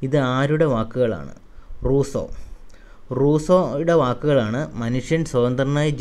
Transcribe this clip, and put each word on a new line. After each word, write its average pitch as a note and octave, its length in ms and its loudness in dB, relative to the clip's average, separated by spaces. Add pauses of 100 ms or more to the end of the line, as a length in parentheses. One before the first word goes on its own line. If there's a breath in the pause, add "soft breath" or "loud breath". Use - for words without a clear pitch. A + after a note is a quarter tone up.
ഇത് C3+ 160 0 (200)
ആരുടെ D3+ 380 2
വാക്കുകളാണ്? A2 600 -2 (540 soft breath)
റൂസോ. C3 360 0 (840 soft breath)
റൂസോയുടെ D3+ 920 2
വാക്കുകളാണ് B2 580 0 (220)
മനുഷ്യൻ B2+ 420 0
സ്വതന്ത്രനായി C3+ 760 0